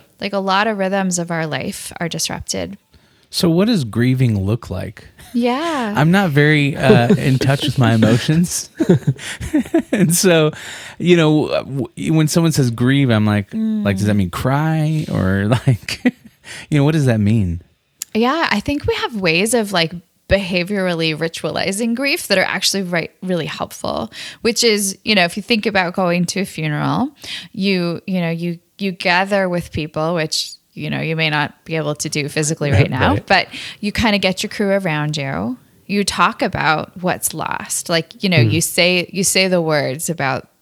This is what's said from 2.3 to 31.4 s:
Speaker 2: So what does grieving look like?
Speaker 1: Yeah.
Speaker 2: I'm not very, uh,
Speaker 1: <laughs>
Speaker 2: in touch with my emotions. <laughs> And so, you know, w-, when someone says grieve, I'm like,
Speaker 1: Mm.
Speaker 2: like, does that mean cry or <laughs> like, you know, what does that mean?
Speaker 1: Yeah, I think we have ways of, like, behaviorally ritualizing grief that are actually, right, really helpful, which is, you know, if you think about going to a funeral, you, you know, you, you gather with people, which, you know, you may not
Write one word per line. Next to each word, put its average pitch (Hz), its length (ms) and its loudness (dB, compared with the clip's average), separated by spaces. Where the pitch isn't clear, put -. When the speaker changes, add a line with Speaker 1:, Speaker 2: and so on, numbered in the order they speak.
Speaker 2:
So - 200 0
what 175 160 4
does 214 180 2
grieving 117 600 2
look 110 240 -2
like? 95 340 -10
Speaker 1:
Yeah. 247 600 0
Speaker 2:
I'm 151 160 4
not 190 200 2
very, 147 460 4
uh, 123 380 6
Speaker 1:
<laughs> - 20 0
Speaker 2:
in 131 200 2
touch 139 280 2
with 135 120 -2
my 117 160 4
emotions. 120 760 2
<laughs> - 0 -
And 175 240 2
so, 165 360 4
you 175 180 6
know, 151 300 4
w-, 135 680 -4
when 156 140 4
someone 165 240 2
says 131 200 2
grieve, 127 380 2
I'm 107 160 4
like, 104 260 0
Speaker 1:
Mm. 220 320 -2
Speaker 2:
like, 101 140 2
does 101 80 0
that 104 100 2
mean 98 140 2
cry 156 840 0
or 98 340 0
<laughs> 117 220 2
like, - 360 -2
you 151 80 2
know, 139 60 4
what 120 100 4
does 151 120 2
that 113 140 4
mean? 101 420 2
Speaker 1:
Yeah, 262 380 2
I 208 80 2
think 285 260 -4
we 453 100 2
have 415 200 -6
ways 185 380 2
of, 214 180 0
like, 170 220 0
behaviorally 180 840 0
ritualizing 196 800 -4
grief 277 320 -2
that 196 100 2
are 185 60 2
actually, 196 400 -2
right, 175 280 -4
really 180 240 -2
helpful, - 680 -6
which 226 220 0
is, 208 420 0
you 214 100 0
know, 180 80 4
if 170 140 -2
you 202 60 -6
think 226 220 0
about 185 280 0
going 175 320 0
to 185 160 -4
a 196 40 -2
funeral, 156 720 -2
you, 180 520 -2
you 185 140 -2
know, 170 100 -2
you, 170 300 -4
you 196 140 -4
gather 190 560 0
with 175 240 -4
people, 160 440 -4
which, - 360 -4
you 147 160 -8
know, 143 100 -4
you 160 160 -4
may 160 140 0
not 147 360 -2